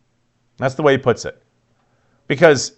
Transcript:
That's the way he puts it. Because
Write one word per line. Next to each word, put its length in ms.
That's 200
the 60
way 100
he 60
puts 260
it. 180
Because 500